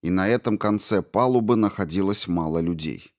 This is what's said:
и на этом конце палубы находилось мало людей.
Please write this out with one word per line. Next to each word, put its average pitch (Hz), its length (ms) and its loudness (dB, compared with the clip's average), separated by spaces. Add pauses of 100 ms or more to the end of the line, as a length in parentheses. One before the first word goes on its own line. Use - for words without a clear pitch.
и 85 60 -4
на 92 180 0
этом 117 300 0
конце 104 440 0
палубы 120 540 2
находилось 98 720 0
мало 82 320 -2
людей. 80 600 -6